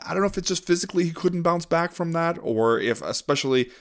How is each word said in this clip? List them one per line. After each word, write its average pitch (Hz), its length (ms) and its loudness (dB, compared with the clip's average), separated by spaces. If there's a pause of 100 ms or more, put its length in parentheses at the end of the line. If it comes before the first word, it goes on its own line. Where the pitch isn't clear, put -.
I - 60 -6
don't 185 100 0
know 202 60 2
if 196 100 -4
it's 180 100 -4
just 180 180 -4
physically 180 380 2
he 165 80 0
couldn't 175 300 -2
bounce 170 240 0
back 170 260 0
from 170 200 -4
that, 165 280 0
or 113 380 2
if, 107 240 0
especially 127 680 0 (100)